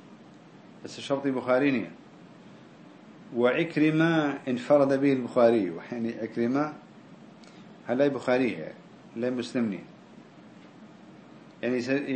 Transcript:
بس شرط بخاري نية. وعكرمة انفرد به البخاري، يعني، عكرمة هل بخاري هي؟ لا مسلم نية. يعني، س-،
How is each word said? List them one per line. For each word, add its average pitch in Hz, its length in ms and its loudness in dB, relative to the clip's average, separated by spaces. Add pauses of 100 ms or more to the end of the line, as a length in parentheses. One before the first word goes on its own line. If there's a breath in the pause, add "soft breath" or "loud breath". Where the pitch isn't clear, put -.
(840)
بس - 160 -16
شرط 139 260 -4
بخاري 127 440 2
نية. 107 200 -2 (1500)
وعكرمة 156 1040 2 (100)
انفرد 135 520 4
به 139 120 4
البخاري، 117 600 4 (200)
يعني، 113 260 -4
عكرمة 120 540 -2 (1120 loud breath)
هل 135 240 2
بخاري 123 460 0
هي؟ 78 160 -12 (440)
لا 120 140 -4
مسلم 123 400 -4
نية. 85 140 -8 (1800)
يعني، 120 180 -2
س-، 123 100 -4 (260)